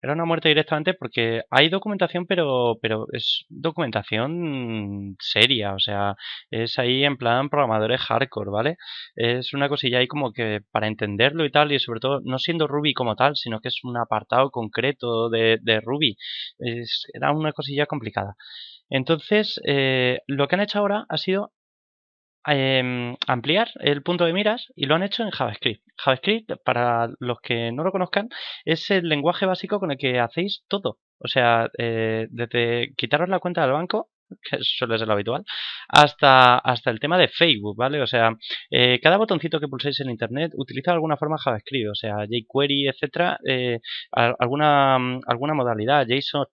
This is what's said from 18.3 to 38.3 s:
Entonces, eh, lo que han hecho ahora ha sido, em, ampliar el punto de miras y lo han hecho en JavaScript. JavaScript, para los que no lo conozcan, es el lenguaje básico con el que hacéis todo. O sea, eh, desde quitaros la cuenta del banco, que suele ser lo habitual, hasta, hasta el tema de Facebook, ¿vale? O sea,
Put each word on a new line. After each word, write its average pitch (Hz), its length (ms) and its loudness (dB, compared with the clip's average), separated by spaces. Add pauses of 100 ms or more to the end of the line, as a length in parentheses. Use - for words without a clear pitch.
Entonces, 160 800 0
eh, 131 600 2
lo 139 220 0
que - 60 0
han 190 80 0
hecho 208 160 -2
ahora 208 320 0
ha 156 80 -2
sido, 190 340 -2 (920)
em, 131 720 0 (100)
ampliar 139 420 0 (120)
el 143 220 0
punto 175 220 0
de 165 80 2
miras 208 420 -2
y 139 120 -4
lo 147 80 4
han 170 80 2
hecho 202 200 -4
en 208 80 -4
JavaScript. 113 520 -4 (160)
JavaScript, 139 540 0 (120)
para 120 440 2 (100)
los 120 240 -4
que 117 300 -2
no 143 120 -4
lo 185 80 -2
conozcan, 196 360 -2 (360)
es 160 260 -2
el 180 180 2
lenguaje 156 360 2
básico 185 340 -2
con 180 120 -2
el 131 80 -4
que 127 200 0
hacéis 165 480 -2
todo. 196 320 -4 (200)
O 127 100 -8
sea, 117 400 2 (100)
eh, 113 520 -2
desde 120 640 -2
quitaros 147 320 0
la 185 120 0
cuenta 180 200 -4
del 131 120 2
banco, 180 360 -2 (340)
que - 200 -6
suele 113 340 -2
ser 110 100 -2
lo 107 60 2
habitual, 113 320 0 (440)
hasta, 131 680 8
hasta 127 340 0
el 110 100 -4
tema 170 180 0
de 170 100 6
Facebook, 104 480 0
¿vale? 135 240 0
O 123 60 2
sea, 113 240 4 (400)